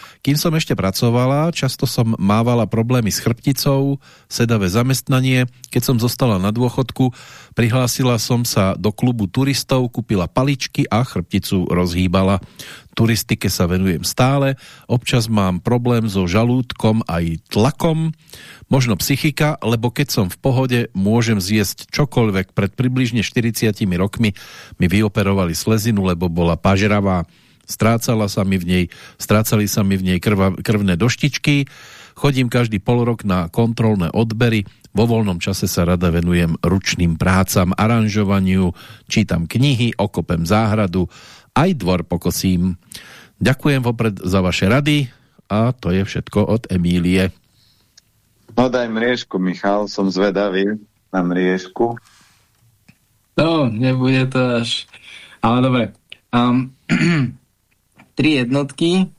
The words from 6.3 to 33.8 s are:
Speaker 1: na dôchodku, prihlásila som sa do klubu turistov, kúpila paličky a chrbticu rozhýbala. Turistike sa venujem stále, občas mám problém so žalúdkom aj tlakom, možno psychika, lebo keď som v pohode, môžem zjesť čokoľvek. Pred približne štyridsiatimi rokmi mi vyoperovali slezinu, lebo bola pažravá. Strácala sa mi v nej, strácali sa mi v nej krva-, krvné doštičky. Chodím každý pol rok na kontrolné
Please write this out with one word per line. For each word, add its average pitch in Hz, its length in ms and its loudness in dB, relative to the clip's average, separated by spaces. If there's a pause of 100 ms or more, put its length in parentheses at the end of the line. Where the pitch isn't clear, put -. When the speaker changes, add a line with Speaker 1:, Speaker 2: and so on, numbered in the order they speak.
Speaker 1:
na 101 100 0
dôchodku, 123 640 -2 (400)
prihlásila 123 640 0
som 120 240 -2
sa 95 320 0
do 90 160 -2
klubu 117 400 -2
turistov, 131 560 0
kúpila 101 400 -2
paličky 139 640 -2
a 117 160 0
chrbticu 92 640 -2
rozhýbala. 90 720 0 (540)
Turistike 110 560 0
sa 90 160 0
venujem 92 320 0
stále, 135 560 0 (320)
občas 120 400 -2
mám 95 320 0
problém 120 480 0
so 95 160 0
žalúdkom 113 800 0
aj 85 400 -4
tlakom, 160 640 0 (640)
možno 120 240 2
psychika, 147 640 0
lebo 117 320 -2
keď 143 160 -2
som 104 240 0
v - 80 -18
pohode, 123 380 0 (180)
môžem 110 400 2
zjesť 98 560 -2
čokoľvek. 110 640 0
Pred 98 160 0
približne 127 480 0
štyridsiatimi 110 800 -2
rokmi 101 320 0 (480)
mi 90 80 2
vyoperovali 98 640 0
slezinu, 107 560 0
lebo 87 160 -2
bola 85 320 0
pažravá. 98 720 0 (400)
Strácala 113 560 0
sa 101 160 -2
mi 95 160 0
v 85 80 -4
nej, 90 180 2 (380)
strácali 107 480 2
sa 107 160 0
mi 98 80 2
v 95 80 0
nej 92 160 0
krva-, 95 400 0
krvné 98 400 0
doštičky. 139 720 0 (480)
Chodím 131 320 0
každý 110 320 0
pol 120 240 0
rok 110 240 -2
na 92 160 0
kontrolné 113 640 0